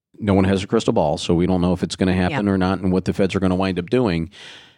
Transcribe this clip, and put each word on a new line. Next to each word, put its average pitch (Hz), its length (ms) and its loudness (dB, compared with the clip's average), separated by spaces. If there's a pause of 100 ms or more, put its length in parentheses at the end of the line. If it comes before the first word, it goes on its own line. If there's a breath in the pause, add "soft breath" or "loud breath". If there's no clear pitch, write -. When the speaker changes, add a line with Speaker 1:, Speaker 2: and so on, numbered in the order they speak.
(180)
Speaker 1:
no 104 140 0
one 95 120 6
has 95 180 2
a 101 40 -8
crystal 113 280 0
ball, 82 240 0
so - 160 0
we 85 120 2
don't 92 140 2
know 90 140 2
if - 80 -4
it's 90 140 -4
gonna 92 180 0
happen 92 320 0
Speaker 2:
Yeah. 101 60 2
Speaker 1:
or 98 40 0
not 92 220 0
and 92 140 -2
what 90 120 0
the 95 80 -2
feds 95 220 0
are 95 60 -2
gonna 92 160 0
wind 95 220 0
up 87 120 -6
doing. 90 400 0 (480 loud breath)